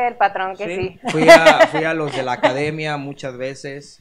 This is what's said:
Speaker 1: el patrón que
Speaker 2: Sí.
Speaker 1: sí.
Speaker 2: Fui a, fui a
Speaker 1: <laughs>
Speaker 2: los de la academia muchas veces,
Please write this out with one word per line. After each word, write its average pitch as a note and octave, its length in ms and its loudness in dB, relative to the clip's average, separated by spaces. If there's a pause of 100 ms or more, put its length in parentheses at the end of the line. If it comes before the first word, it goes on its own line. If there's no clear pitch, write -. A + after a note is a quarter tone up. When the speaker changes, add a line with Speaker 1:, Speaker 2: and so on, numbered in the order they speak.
Speaker 1:
el A#3+ 80 -6
patrón F#3+ 400 0
que G3 100 -8
Speaker 2:
Sí. F#3 380 -6
Speaker 1:
sí. - 60 -4
Speaker 2:
Fui D#3 200 4
a, D#3+ 380 6
fui - 160 -2
a D#3+ 100 0
Speaker 1:
<laughs> - 0 -
Speaker 2:
los D3 200 -4
de C3+ 80 -4
la B2+ 100 -2
academia D3+ 640 -2
muchas C#3 400 -10
veces, C#3 640 -10